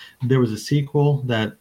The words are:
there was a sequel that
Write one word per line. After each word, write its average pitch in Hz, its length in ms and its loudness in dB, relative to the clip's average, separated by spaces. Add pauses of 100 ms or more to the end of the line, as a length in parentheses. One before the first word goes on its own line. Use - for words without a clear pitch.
(220)
there 127 180 2
was 110 120 2
a 104 60 -6
sequel 143 640 0
that 113 380 -2